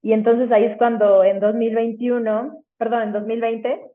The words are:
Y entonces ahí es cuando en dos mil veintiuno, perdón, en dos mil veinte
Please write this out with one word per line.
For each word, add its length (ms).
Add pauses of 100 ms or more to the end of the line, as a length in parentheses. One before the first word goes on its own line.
Y 100
entonces 400
ahí 120
es 120
cuando 480
en 160
dos 140
mil 200
veintiuno, 880 (140)
perdón, 280
en 100
dos 100
mil 160
veinte 400 (140)